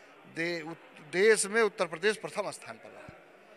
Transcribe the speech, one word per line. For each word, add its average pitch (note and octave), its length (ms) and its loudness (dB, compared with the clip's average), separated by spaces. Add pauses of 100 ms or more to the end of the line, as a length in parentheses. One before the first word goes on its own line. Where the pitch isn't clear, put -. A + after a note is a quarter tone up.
(360)
दे-, E3 300 -4
उत-, - 360 -16
देश G3 440 4
में G#3 160 0
उत्तर G3 240 0
प्रदेश E3+ 320 -2
प्रथम E3+ 340 -6
स्थान - 240 -14
पर - 140 -20
रहा। - 320 -20 (360)